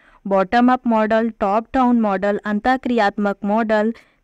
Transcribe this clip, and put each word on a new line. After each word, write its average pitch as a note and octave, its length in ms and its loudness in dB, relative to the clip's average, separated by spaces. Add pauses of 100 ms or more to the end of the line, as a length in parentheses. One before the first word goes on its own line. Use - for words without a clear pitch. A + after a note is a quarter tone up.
(260)
बॉटम G3 480 2
अप B3+ 140 -2
मॉडल, A3 440 0
टॉप A3 420 -2
डाउन B3 280 2
मॉडल, G3+ 440 -2
अंतःक्रियात्मक G#3 1000 -2
मॉडल, G#3+ 480 0 (300)